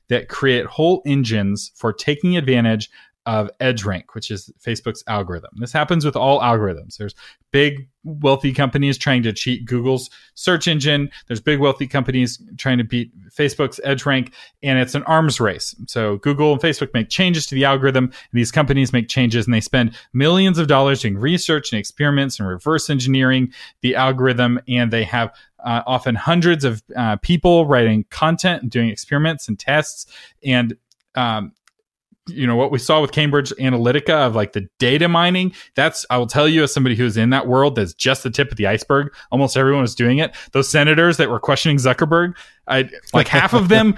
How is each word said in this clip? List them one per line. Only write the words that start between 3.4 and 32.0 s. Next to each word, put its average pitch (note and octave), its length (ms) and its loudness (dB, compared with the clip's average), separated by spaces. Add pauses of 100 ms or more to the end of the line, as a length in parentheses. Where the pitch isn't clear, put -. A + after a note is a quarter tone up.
EdgeRank, G#2+ 440 -4 (100)
which - 160 -12
is G2 200 -12 (140)
Facebook's A2+ 420 -8
algorithm. F2+ 500 -6
This A#2+ 160 -10
happens D3+ 340 0
with C3+ 100 -4
all C3+ 240 2
algorithms. G#2 560 -2
There's G#2 180 -12 (380)
big C#3 340 0 (160)
wealthy C#3+ 500 0
companies C#3 440 0
trying B2+ 280 0
to A2 80 -2
cheat B2 340 -6
Google's B2 420 -2 (260)
search F3 320 -2
engine. D3 440 0 (160)
There's A2+ 140 -8
big D3 200 0
wealthy C#3 260 0
companies B2+ 560 -2 (140)
trying B2+ 220 0
to A#2 60 0
beat A#2+ 280 -6 (160)
Facebook's C#3+ 560 -2
EdgeRank, C3+ 480 -2 (300)
and C3+ 160 2
it's B2+ 160 -2
an D3 80 -4
arms D#3+ 360 2
race. G#2 360 -2 (120)
So G#2+ 320 -2
Google D3 340 2
and C3+ 100 -2
Facebook D3+ 320 -2
make A2+ 160 -2
changes F3 360 0
to - 80 -8
the C3+ 120 2
algorithm, C3+ 380 2
and - 360 -6
these A#2 100 0
companies C#3 420 2
make A#2+ 160 0
changes, A#2 360 0
and B2 80 0
they A2+ 80 2
spend A#2 340 0 (200)
millions E3+ 440 2
of D#3+ 80 0
dollars C#3 360 2
doing G2 160 -2
research D#3 540 -2
and G#2+ 60 -2
experiments C#3+ 600 -2
and G2 100 -4
reverse D3 400 -2
engineering C3 640 0 (300)
the B2 140 0
algorithm, B2+ 720 0
and B2 240 0
they A2+ 140 -2
have, A2+ 260 -4 (320)
uh, A#2 240 -4
often B2+ 280 -2
hundreds E3 500 0
of, A2+ 180 -2 (140)
uh, A2+ 200 -2
people E3+ 500 2
writing A2+ 420 2
content E3+ 540 -2
and A#2+ 80 -6
doing A#2 180 0
experiments D3 580 -4
and G#2+ 120 -6
tests. - 520 -4 (320)
And, B2 320 0 (400)
um, A2+ 380 -2 (760)